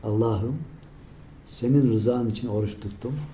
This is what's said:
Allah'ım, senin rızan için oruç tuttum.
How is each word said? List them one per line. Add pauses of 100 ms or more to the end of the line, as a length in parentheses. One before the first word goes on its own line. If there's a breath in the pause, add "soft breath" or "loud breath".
Allah'ım, (880)
senin
rızan
için
oruç
tuttum. (200)